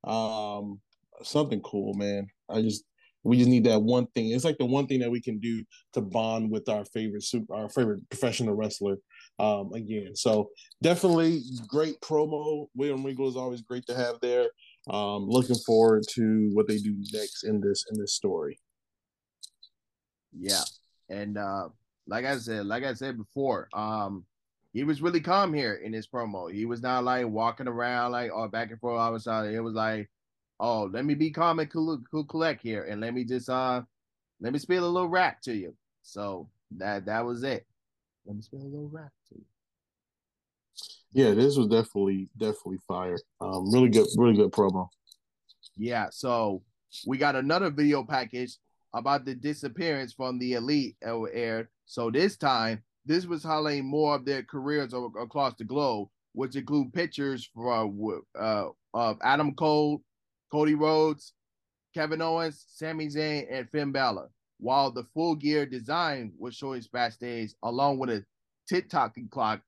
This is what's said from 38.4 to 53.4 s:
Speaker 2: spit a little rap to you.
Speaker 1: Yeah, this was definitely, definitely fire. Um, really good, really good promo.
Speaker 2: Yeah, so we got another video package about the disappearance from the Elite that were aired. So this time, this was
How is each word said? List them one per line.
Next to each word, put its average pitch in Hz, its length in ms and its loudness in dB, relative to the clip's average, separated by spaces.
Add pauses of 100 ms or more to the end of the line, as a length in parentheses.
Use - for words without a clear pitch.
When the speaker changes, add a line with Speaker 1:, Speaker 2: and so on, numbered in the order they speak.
Speaker 2:
spit 135 200 -16
a - 20 -14
little 147 260 -12
rap 151 220 -16 (180)
to - 60 -20
you. - 100 -20 (1700)
Speaker 1:
Yeah, 127 180 8
this 135 260 6
was 117 100 4
definitely, 98 680 2
definitely 104 400 -4 (100)
fire. 92 300 -4 (240)
Um, 95 280 -4
really 123 200 8
good, 107 260 6
really 117 180 8
good 101 200 6
promo. 92 340 2 (880)
Speaker 2:
Yeah, 110 340 -2
so 113 540 0 (420)
we 131 120 -2
got 143 180 2
another 160 340 2
video 143 360 4
package 127 500 -4 (380)
about 127 320 0
the 131 100 -6
disappearance 143 800 -4
from 127 260 -4
the 127 140 -2
Elite 127 480 0
that 117 180 -4
were 110 120 -6
aired. 113 360 -4 (180)
So 117 260 -4
this 180 260 2
time, 113 440 0 (240)
this 170 200 2
was 170 180 -6